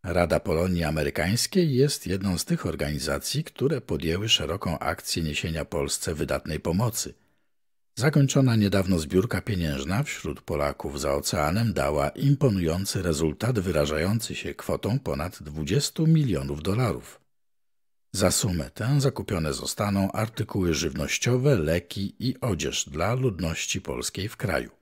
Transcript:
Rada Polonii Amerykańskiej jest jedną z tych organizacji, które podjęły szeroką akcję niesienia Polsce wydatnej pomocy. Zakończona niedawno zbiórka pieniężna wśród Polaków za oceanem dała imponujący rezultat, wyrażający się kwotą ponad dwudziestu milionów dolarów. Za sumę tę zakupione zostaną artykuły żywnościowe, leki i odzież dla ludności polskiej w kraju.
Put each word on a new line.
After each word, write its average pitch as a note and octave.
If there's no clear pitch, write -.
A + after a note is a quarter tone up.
Rada E2+
Polonii E2+
Amerykańskiej E2+
jest C#3+
jedną F#2+
z -
tych -
organizacji, D2+
które C3+
podjęły E2+
szeroką E2
akcję -
niesienia D#2
Polsce D2+
wydatnej D2+
pomocy. F2+
Zakończona C3+
niedawno G2
zbiórka F2+
pieniężna E2+
wśród -
Polaków C#2+
za C#2+
oceanem E2+
dała C#2+
imponujący G2
rezultat, E2
wyrażający E2+
się -
kwotą G2+
ponad D2+
dwudziestu D#2
milionów E2+
dolarów. G2
Za F#2
sumę E2+
tę C3+
zakupione F2
zostaną G2
artykuły G2+
żywnościowe, F#2+
leki F2
i B2
odzież D#2+
dla E2+
ludności F#2
polskiej C2
w -
kraju. C#2